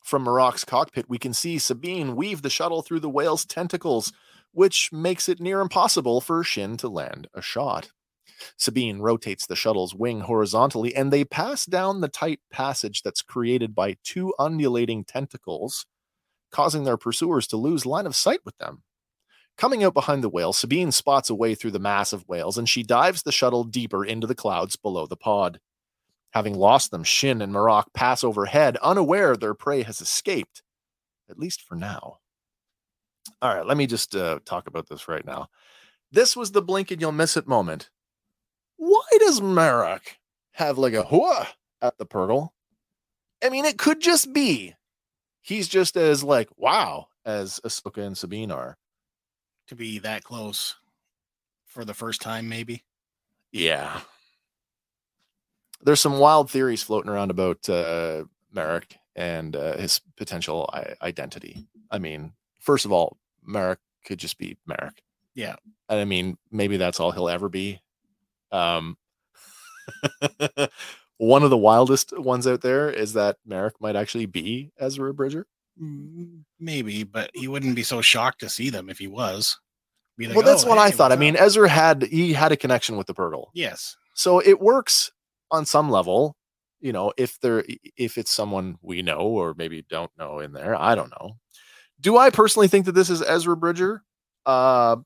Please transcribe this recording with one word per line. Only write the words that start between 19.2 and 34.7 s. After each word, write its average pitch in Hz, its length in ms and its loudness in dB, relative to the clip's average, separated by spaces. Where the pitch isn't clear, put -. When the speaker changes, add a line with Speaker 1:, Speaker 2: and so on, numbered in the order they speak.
Speaker 1:
Coming 233 260 2
out 185 80 4
behind 139 320 0
the 104 60 -2
whale, 87 240 -2
Sabine 151 360 -2
spots 139 380 0
a 120 60 -4
way 110 200 0
through 107 180 -6
the 101 60 -6
mass 101 360 -2
of 90 120 -14
whales, 90 300 -6
and 120 100 -4
she 120 160 0
dives 143 420 2
the 147 80 -4
shuttle 123 300 0
deeper 113 440 -6
into 113 200 -6
the 123 80 -4
clouds 92 420 -4
below 90 300 -6
the 85 120 -12
pod. 98 420 -2
Having 104 240 -2
lost 104 380 4
them, 82 120 -10
Shin 127 380 0
and 98 100 -6
Marok 104 400 2
pass 127 320 0
overhead, 113 540 2
unaware 170 580 2
their 107 160 -4
prey 143 300 -2
has 110 180 -10
escaped, - 600 -6
at - 100 -20
least 175 220 -8
for - 140 -16
now. - 460 -12
All 123 120 0
right, 87 120 -6
let 135 100 0
me 143 100 0
just, 113 300 -6
uh, 82 300 -2
talk 87 200 -10
about 80 220 -12